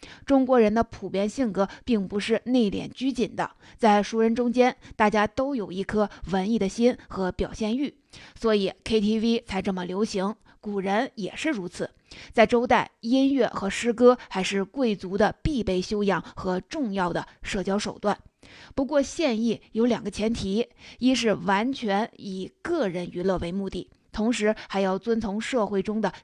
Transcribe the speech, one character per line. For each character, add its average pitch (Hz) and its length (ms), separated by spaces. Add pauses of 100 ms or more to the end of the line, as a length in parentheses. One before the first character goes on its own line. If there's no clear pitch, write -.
(240)
中 269 220
国 254 140
人 208 120
的 226 120
普 - 260
遍 196 180
性 233 240
格 190 160 (160)
并 208 220
不 202 140
是 220 240
内 240 260
敛 185 180
拘 254 240
谨 226 220
的， - 160 (260)
在 208 240
熟 226 200
人 226 160
中 240 160
间， 240 240 (180)
大 214 160
家 214 160
都 269 300
有 185 160
一 190 100
颗 208 260 (220)
文 190 180
艺 233 80
的 196 120
心 233 280 (120)
和 185 240
表 - 200
现 220 240
欲， 277 160 (460)
所 220 160
以 196 180 (120)
K 220 160
T 214 180
V 233 260
才 190 160
这 202 120
么 180 120
流 185 200
行， 202 320 (240)
古 202 180
人 196 380
也 185 180
是 - 160
如 190 180
此。 - 220 (420)
在 220 140
周 240 180
代， 233 360
音 269 340
乐 240 140
和 - 200
诗 226 240
歌 247 240 (140)
还 190 100
是 196 220
贵 226 320
族 185 240
的 196 240
必 269 220
备 185 180
修 208 220
养 180 180 (140)
和 185 240
重 247 340
要 175 180
的 160 140 (160)
社 190 220
交 190 120
手 208 220
段。 202 180 (580)
不 269 100
过， 285 160
献 269 400
艺 226 220 (100)
有 226 140
两 220 180
个 202 60
前 214 220
提： 202 360 (300)
一 254 160
是 233 180
完 196 400
全 214 360 (100)
以 190 420
个 320 280
人 175 220
娱 175 120
乐 185 160
为 170 120
目 190 200
的， - 200 (220)
同 214 180
时 214 240 (140)
还 196 140
要 190 160
遵 226 200
从 214 220
社 226 260
会 196 160
中 214 160
的 202 140 (120)